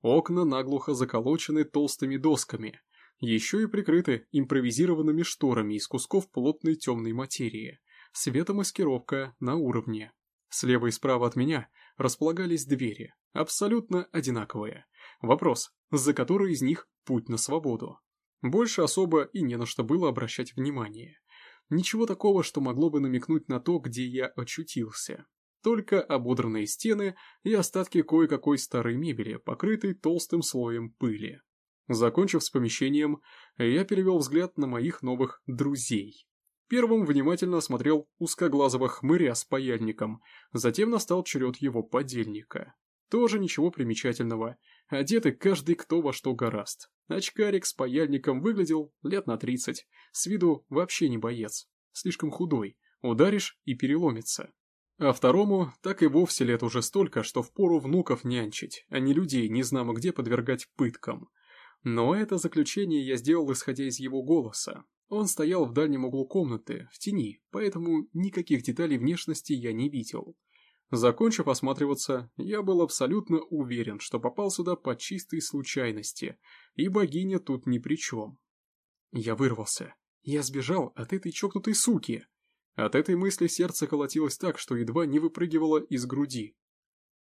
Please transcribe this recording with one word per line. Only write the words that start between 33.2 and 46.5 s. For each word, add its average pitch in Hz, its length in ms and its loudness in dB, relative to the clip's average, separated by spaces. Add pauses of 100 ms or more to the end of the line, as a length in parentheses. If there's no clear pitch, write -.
я 127 280 2
перевёл 190 340 2
взгляд 151 400 0
на 139 80 0
моих 123 340 -2
новых 127 460 -2
друзей. 127 800 -2 (460)
Первым 226 320 4
внимательно 165 520 4
осмотрел 151 600 2
узкоглазого 139 720 2
хмыря 135 480 2
с - 100 -4
паяльником, 113 800 -2 (300)
затем 123 360 2
настал 185 340 0
чёрёд 127 340 -2
его 117 260 -2
подельника. 117 880 -4 (380)
Тоже 220 260 4
ничего 175 320 0
примечательного. 117 880 -2 (300)
Одеты 143 460 2
каждый 170 420 2
кто 170 260 0
во 139 120 0
что 131 200 -4
горазд. 110 560 -4 (180)